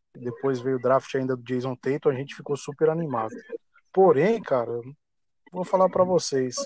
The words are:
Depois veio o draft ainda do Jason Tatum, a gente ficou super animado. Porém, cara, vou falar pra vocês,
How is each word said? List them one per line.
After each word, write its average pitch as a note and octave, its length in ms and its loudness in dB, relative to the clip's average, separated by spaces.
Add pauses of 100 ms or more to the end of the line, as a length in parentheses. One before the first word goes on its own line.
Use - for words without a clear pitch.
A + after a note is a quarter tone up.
(160)
Depois B2+ 440 -4
veio C3 180 -2
o B2 40 -6
draft B2+ 340 2
ainda C3 200 -2
do B2 80 -16
Jason B2+ 320 -4
Tatum, C#3+ 340 -2
a C#3+ 40 0
gente C3+ 220 -8
ficou C#3+ 200 -6
super D3 340 -2
animado. C3 440 -4 (580)
Porém, F#3+ 500 4
cara, A#2+ 380 -2 (720)
vou F3 140 -6
falar F#3 240 4
pra F#3 140 2
vocês, C#3+ 520 0 (100)